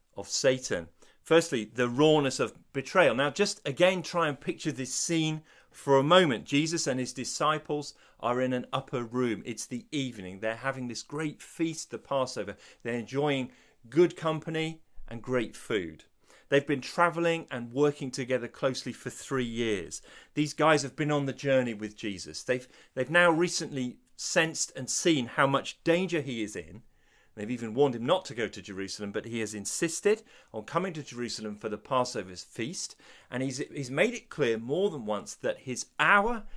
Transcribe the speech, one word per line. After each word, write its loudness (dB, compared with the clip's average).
of -10
Satan. 0
Firstly, 4
the 2
rawness 4
of -2
betrayal. 4
Now, 0
just -2
again, 4
try 0
and -4
picture -6
this -8
scene 0
for 4
a 6
moment. 6
Jesus 0
and 0
his -4
disciples -2
are 0
in 2
an -2
upper -4
room. 0
It's -8
the -10
evening. -6
They're -2
having -6
this -8
great -8
feast, -4
the -8
Passover. -2
They're -4
enjoying -2
good 4
company -4
and -10
great -2
food. -4
They've 4
been 0
travelling 2
and -8
working 2
together -2
closely -4
for -14
three -4
years. -2
These 0
guys 4
have -10
been -2
on 0
the -2
journey 2
with -8
Jesus. -8
They've, -2
they've -2
now 8
recently 0
sensed 0
and -8
seen 2
how 2
much -2
danger 2
he -4
is -6
in. -12
They've -6
even -4
warned 4
him -6
not 2
to -12
go -2
to -12
Jerusalem, -8
but -4
he -6
has -4
insisted 0
on -8
coming -4
to -10
Jerusalem -8
for -8
the -4
Passover -2
feast. -10
And -4
he's, -4
he's -8
made 2
it -12
clear 2
more 0
than -8
once -4
that -2
his -8
hour 4